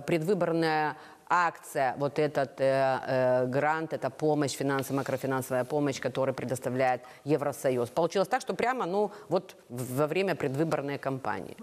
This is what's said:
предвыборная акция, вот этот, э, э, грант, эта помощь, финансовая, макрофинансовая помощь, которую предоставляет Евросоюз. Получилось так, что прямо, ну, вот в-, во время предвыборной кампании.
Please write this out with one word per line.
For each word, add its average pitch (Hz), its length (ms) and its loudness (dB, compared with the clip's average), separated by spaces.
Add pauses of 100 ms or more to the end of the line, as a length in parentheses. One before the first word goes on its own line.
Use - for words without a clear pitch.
предвыборная 165 880 2 (320)
акция, 156 720 2
вот 139 220 0
этот, 143 420 0
э, 135 460 4
э, 127 400 4
грант, 151 460 0
эта 131 180 -4
помощь, 147 440 0
финансовая, 139 440 0
макрофинансовая 131 640 -2
помощь, 143 360 0
которую 131 360 -2
предоставляет 127 680 0 (240)
Евросоюз. 135 640 0
Получилось 175 380 2
так, 254 140 0
что - 120 -4
прямо, 220 320 0
ну, 196 240 0 (180)
вот 180 280 -2 (140)
в-, 123 280 -6
во 151 80 4
время 170 300 0
предвыборной 143 640 -2
кампании. 113 640 -4